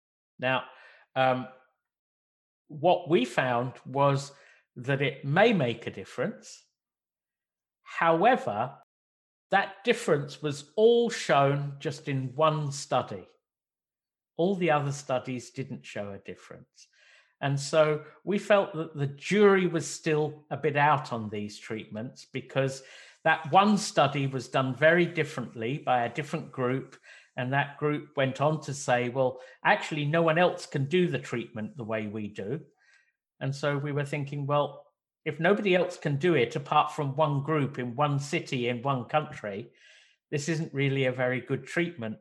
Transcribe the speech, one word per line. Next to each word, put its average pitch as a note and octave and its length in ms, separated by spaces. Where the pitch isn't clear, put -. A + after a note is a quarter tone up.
Now, C3 240
um, B2+ 320
what D3+ 420
we G3 160
found B2+ 480
was C#3 480
that C3+ 260
it - 220
may F#3+ 300
make B2 340
a G#2+ 40
difference. - 720
However, E3 920
that - 340
difference D#3 580
was C#3+ 340
all A#3 340
shown C#3+ 680
just - 280
in C3 280
one D3+ 360
study. A#2 560
All F#3+ 200
the E3+ 160
other C#3+ 200
studies B2+ 600
didn't C3 340
show G2+ 260
a G2 160
difference. - 600
And C#3 200
so D3+ 420
we G3 140
felt G3+ 380
that D#3+ 200
the C#3+ 120
jury F#3+ 600
was D#3+ 200
still D3+ 640
a C#3+ 60
bit C#3+ 180
out C#3+ 380
on A2 160
these G#2 280
treatments, A2 760
because C3+ 520
that D#3+ 280
one G3+ 260
study C#3 500
was B2+ 200
done C3 280
very E3 300
differently A#2+ 720
by B2 260
a A2+ 100
different D3 380
group. C3 460
And B2+ 180
that C#3+ 240
group D3 400
went C3+ 240
on D3+ 200
to C#3 120
say, B2 360
"Well, B2+ 300
actually, D#3+ 420
no E3 180
one D#3+ 160
else - 260
can C#3 200
do F3 220
the C#3 120
treatment A2 580
the A#2+ 60
way G#2+ 240
we G#2 200
do." A2 340
And C#3 160
so C#3+ 220
we C#3+ 140
were C#3 140
thinking, C#3+ 420
"Well, C#3+ 360
if D3+ 160
nobody G3 360
else - 220
can D3 200
do F3 160
it A#2+ 220
apart C#3+ 360
from C#3 240
one D3 280
group C#3+ 340
in B2 180
one C#3+ 220
city C3+ 520
in A#2+ 120
one B2+ 240
country, A#2 640
this D3+ 180
isn't D#3+ 240
really C3+ 320
a B2+ 60
very B2+ 300
good - 260
treatment A#2+ 540